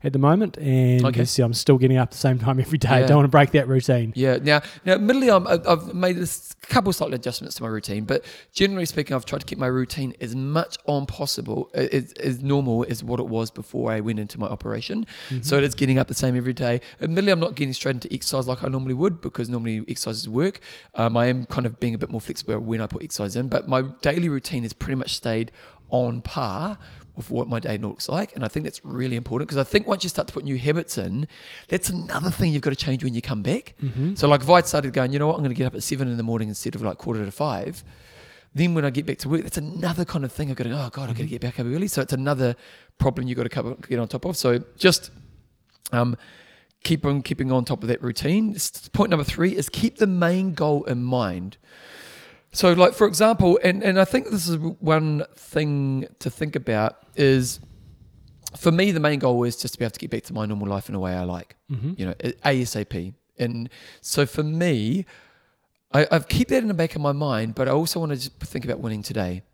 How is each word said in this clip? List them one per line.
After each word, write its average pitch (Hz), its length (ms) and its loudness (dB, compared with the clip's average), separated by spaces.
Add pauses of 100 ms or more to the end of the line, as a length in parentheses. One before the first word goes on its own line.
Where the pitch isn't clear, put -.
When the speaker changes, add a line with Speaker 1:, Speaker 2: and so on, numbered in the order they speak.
Speaker 1:
at 143 100 0
the 135 60 2
moment, 170 400 4
and 127 460 4
Speaker 2:
Okay. 120 160 2
Speaker 1:
he's, 123 180 2
I'm 120 160 4
still 135 240 6
getting 131 200 6
up 127 100 2
at - 20 -8
the - 80 -18
same 127 220 2
time 127 180 2
every 131 200 0
day. 127 240 4
Speaker 2:
Yeah. 131 40 4
Speaker 1:
Don't 143 120 8
wanna 143 100 6
break 143 240 6
that 135 160 4
routine. 123 480 2
Speaker 2:
Yeah. 127 260 4
Now, 147 180 6 (240)
now, 185 100 4
admittedly, 240 360 4
I'm, 190 160 6
I've, 170 220 2
I've 170 260 2
made 180 240 0
a 180 40 -4
s-, - 300 -8 (100)
couple 196 300 2
slight 147 220 -2
adjustments - 440 -6
to - 40 -8
my 113 60 -6
routine, 107 380 -4
but - 180 0 (280)
generally 196 340 0
speaking, 143 280 -4
I've 123 100 -2
tried 143 140 -6
to - 80 -10
keep - 120 -8
my 131 100 0
routine 127 520 -2
as 117 140 -8
much 143 420 -2 (100)
on 139 200 0
possible, - 680 -6
uh, 135 60 0 (100)
as, 131 220 -2
as 127 280 -4
normal 135 460 2
as 117 160 -6
what 120 160 -4
it 123 80 -4
was 113 240 -2
before 113 400 -4
I 110 80 -2
went 107 180 -2
into 107 220 -10
my 101 80 -4
operation. 120 580 -6 (220)
Speaker 1:
Mm-hmm. 127 140 -6
Speaker 2:
So 139 160 2
it 139 40 4
is 135 140 -2
getting 131 240 4
up 131 80 0
the 110 60 -6
same 127 220 0
every 123 180 -2
day. 120 260 0 (200)
Admittedly, 190 300 2
I'm 175 100 4
not 139 140 -2
getting 135 180 -2
straight 135 220 -2
into - 180 -8
exercise 127 360 -2
like 127 160 -4
I 139 40 -2
normally 131 260 -2
would, 165 260 0
because - 280 -6
normally 113 380 -4
exercise 117 360 -6
is - 60 -10
work. 147 300 0 (380)
Um, 113 200 2
I 120 100 4
am 127 200 0
kind 123 200 -4
of 117 120 -6
being 117 160 -2
a - 40 -4
bit 135 120 -4
more 113 100 -6
flexible - 380 -6
when 113 220 -4
I 104 80 -4
put - 160 -8
exercise 101 320 -6
in, 127 100 -2
but - 220 -2
my 131 140 2 (200)
daily 170 260 0
routine 135 360 -4
has 113 80 -6
pretty - 160 -10
much 131 260 -4
stayed 117 380 -2 (380)
on 120 320 -2
par 139 560 -6 (360)
with - 160 -14
what 123 160 -2
my 117 140 -4
day 107 160 -4
looks - 320 -8
like. 190 260 -4
And - 80 -8
I 107 60 -4
think 151 160 -6
that's - 220 -12
really 127 300 -4
important, 120 340 -6
'cause 139 80 -2
I - 40 0
think 208 240 0
once 196 160 -2
you 185 60 -4
start - 200 -4
to - 40 -16
put 143 120 -8
new 139 120 -4
habits 151 400 -2
in, 101 320 -4 (400)
that's - 220 -2
another 175 400 -4
thing 165 240 2
you've 139 80 0
gotta 139 120 0
change 131 300 -4
when 127 80 -2
you 117 80 -4
come 110 220 -6
back. - 400 -4
Speaker 1:
Mm-hmm. 135 320 -4
Speaker 2:
So, 151 140 0
like, 143 120 6
if 135 80 -4
I'd 175 180 8
started 143 280 -2
going, 131 180 0
"You 143 60 0
know 147 80 2
what, 160 100 2
I'm 156 60 -4
gonna 131 100 0
get 127 140 -2
up 127 80 -4
at 110 80 -8
seven 135 260 -2
in 120 80 -4
the 117 60 -4
morning 113 260 -2
instead 107 260 -8
of, 107 60 -10
like, 107 160 -4
quarter 110 260 -6
to 101 80 -6
five," 120 540 -6 (680)
then 170 180 2
when 156 140 0
I - 40 2
get 143 140 -4
back 135 140 -6
to - 100 -8
work, 160 140 0
that's - 160 -8
another 165 480 -4
kind 147 180 -4
of 123 80 -8
thing 147 180 -6
I've 127 60 -4
gotta, 120 140 -6
"Oh 131 200 -6
God, 135 200 -10
I've 120 60 -4
gotta 135 80 -4
Speaker 1:
Mm-hmm. - 20 -4
Speaker 2:
get 120 160 -8
back 123 180 -6
up 117 60 -2
early." 160 220 -2
So - 120 -2
it's 131 140 -2
another 131 420 0 (400)
problem 127 320 0
you've 123 80 -4
gotta 117 140 -2
cover, 123 240 -4 (120)
get 123 120 -2
on 113 100 -2
top - 160 -8
of. 170 140 -4
So 120 260 2 (140)
just, - 320 4 (840)
um, 120 240 2 (680)
keep 160 200 0
on 143 160 2
keeping 131 320 -2
on 127 140 2
top 113 160 -4
of 113 60 -4
that 123 140 -2
routine. 196 520 0
S-, - 340 -8
point 202 220 2
number 151 140 2
three 180 300 0
is - 140 -4
keep - 300 -2
the 214 80 6
main 180 480 2
goal 151 300 2
in 123 180 -2
mind. 101 560 -2 (920)
So, 180 220 4
like, 180 220 8
for 208 120 6
example, 190 560 6
and, 190 200 2
and 190 180 4
I 190 60 8
think 247 240 0
this 175 180 -2
is 165 80 0
w-, 165 240 -4
one 156 440 2 (120)
thing 139 720 0 (140)
to 123 100 -4
think 151 260 -6
about 110 400 0 (180)
is, 135 460 4 (960)
for 170 160 4
me, 190 180 4
the 165 100 0
main 151 180 2
goal 123 260 2
is 120 120 -2
just - 180 -8
to - 40 -20
be 120 60 0
able 110 80 -4
to - 80 -18
get - 100 -10
back 110 140 -4
to - 80 -14
my 107 140 -4
normal 101 220 -4
life 98 200 -4
in 101 60 -8
a 98 60 -4
way 92 140 -2
I 90 100 -4
like, 90 320 -8 (140)
Speaker 1:
Mm-hmm. 135 280 -4
Speaker 2:
you 92 80 -4
know, 90 140 -4
a-, - 280 -4
A 131 140 2
S 113 140 -4
A 104 80 -2
P. 92 280 -8 (260)
And 117 300 -4 (320)
so - 240 0
for - 180 -2
me, 156 600 0 (880)
I, 151 180 4
I've 160 180 2
kept - 220 2
that 262 120 4
in 220 60 -2
the 202 60 0
back 165 220 0
of 151 60 -2
my 143 100 2
mind, 117 420 -2
but 131 140 0
I 131 40 2
also 165 280 0
wanna 147 160 -2
just 131 240 -10
think 123 240 -8
about 120 160 -4
winning 110 220 -4
today. 95 400 -4 (120)